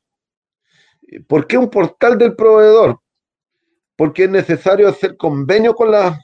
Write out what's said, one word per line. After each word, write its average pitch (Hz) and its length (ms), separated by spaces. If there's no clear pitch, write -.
¿Por 147 180
qué 240 100
un 254 140
portal 202 480
del 233 160
proveedor? 214 640
Porque 156 300
es 190 60
necesario 190 580
hacer - 280
convenio 180 580
con 226 180
las, 180 320